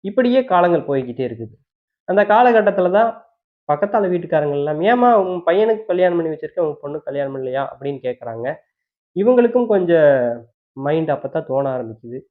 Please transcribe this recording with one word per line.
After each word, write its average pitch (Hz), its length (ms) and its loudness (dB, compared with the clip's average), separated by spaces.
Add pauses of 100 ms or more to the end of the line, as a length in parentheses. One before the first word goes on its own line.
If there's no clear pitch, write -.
இப்படியே 247 440 0
காலங்கள் 175 360 4
போய்கிட்டே 127 520 -4
இருக்குது. 113 360 -16 (360)
அந்த 196 200 2
காலகட்டத்துல 208 640 4
தான் 220 340 0 (480)
பக்கத்தால 202 360 0
வீட்டுக்காரங்க 165 420 -2
எல்லாம், 147 300 -4
"ஏம்மா 240 380 4
உன் 185 280 -2
பையனுக்கு 214 380 2
கல்யாணம் 180 320 0
பண்ணி 160 200 -2
வச்சிருக்க, 156 240 -10
உன் 151 220 -2
பொண்ணுக்கு 147 200 -10
கல்யாணம் 139 340 -6
பண்ணலையா?" 131 340 -6
அப்படின்னு 139 260 -8
கேக்குறாங்க. 123 580 -8 (600)
இவங்களுக்கும் 240 520 2
கொஞ்சம் 151 800 2 (260)
மைண்ட் 151 380 -2
அப்பதான் 156 340 -4
தோண 135 340 -2
ஆரம்பிக்குது 117 420 -12 (100)